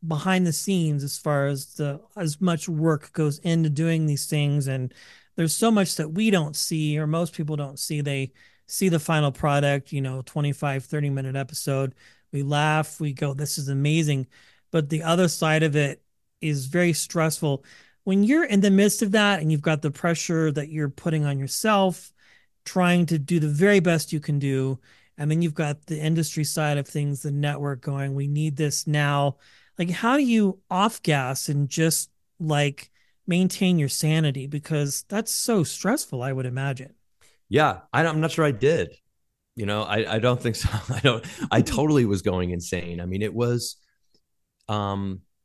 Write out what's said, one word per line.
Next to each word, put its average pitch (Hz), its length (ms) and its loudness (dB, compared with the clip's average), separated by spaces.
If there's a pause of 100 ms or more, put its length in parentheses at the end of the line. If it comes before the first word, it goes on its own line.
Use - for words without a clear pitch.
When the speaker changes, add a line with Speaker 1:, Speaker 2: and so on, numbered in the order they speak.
Speaker 1:
behind 180 400 0
the 160 60 2
scenes 156 500 0
as 143 140 -8
far 143 300 0
as 139 280 -6
the, 143 260 -6 (160)
as 165 240 -4
much 175 280 0
work 156 460 0
goes 151 240 0
into 165 320 2
doing 160 340 0
these 147 220 0
things. 147 400 0
And 131 260 -4 (440)
there's 160 200 0
so 226 140 2
much 202 260 2
that 156 160 -4
we 214 180 0
don't 156 240 2
see, 151 440 -2
or 156 80 -2
most 165 260 -2
people 151 240 -6
don't 139 220 -8
see. 147 240 -4
They 139 300 -4 (340)
see - 240 0
the 165 80 4
final 151 340 2
product, 143 600 0
you 143 100 -4
know, 131 240 -6
twenty-five, 143 580 -4
thirty 147 240 -4
minute 135 280 -4
episode. 135 580 -4 (380)
We 143 100 -4
laugh, 151 580 0
we 147 140 -4
go, 139 180 -2
"This 143 240 -6
is 139 120 -6
amazing." 143 580 2 (440)
But 151 200 0
the 160 120 -2
other 170 260 4
side 156 340 2
of 151 120 2
it 143 280 0 (400)
is 143 240 -2
very 170 260 2
stressful. 156 720 -2 (400)
When 196 200 4
you're 302 200 4
in 208 160 2
the 202 100 6
midst 202 320 4
of 202 100 0
that 202 280 4
and 156 120 0
you've 147 80 0
got 156 220 0
the 147 80 -2
pressure 160 640 0
that 147 180 -6
you're 151 180 -2
putting 151 380 -2
on 139 120 -2
yourself, 190 720 0 (520)
trying 175 420 4
to 160 120 2
do 156 200 0
the 151 100 2
very 190 320 6
best 165 320 0
you 151 80 -2
can 147 180 -2
do, 135 400 -2 (400)
and 147 120 -2
then 165 120 2
you've 160 120 0
got 147 320 -4
the 151 140 -6
industry 156 440 0
side 147 340 0
of 139 100 -6
things, 143 340 -4
the 147 80 -6
network 143 520 -2
going, 139 320 -4
"We 139 120 -4
need 147 300 -2
this 147 300 -2
now." 143 500 2 (420)
Like, 180 120 -2
how 233 280 2
do 302 40 4
you 220 380 2 (100)
off 202 320 0
gas 135 460 0
and 143 180 0
just, 160 440 0 (280)
like, 147 520 0 (360)
maintain 180 520 2
your 143 100 2
sanity? 151 580 0
Because 147 600 -4
that's 220 240 -4
so 214 320 0
stressful, 185 580 -4
I 135 120 -4
would 131 100 -4
imagine. 131 480 -6 (560)
Speaker 2:
Yeah, 135 320 2 (100)
I, 147 160 2
I'm 156 140 0
not 156 100 0
sure 160 140 0
I 147 60 4
did. 123 440 0 (640)
You 113 80 -6
know, 104 180 -2
I, 104 340 -2
I - 20 0
don't 123 200 2
think 120 180 -2
so. - 120 -2 (120)
<laughs> - 140 -8
I 113 60 -8
don't, 117 240 2 (260)
I 113 120 4
totally 143 420 2
was 98 160 0
going 90 300 0
insane. 87 500 -6
I 87 60 -6
mean, 95 160 -4
it 107 100 -4
was, 120 440 -2 (920)
um, 98 540 -4 (220)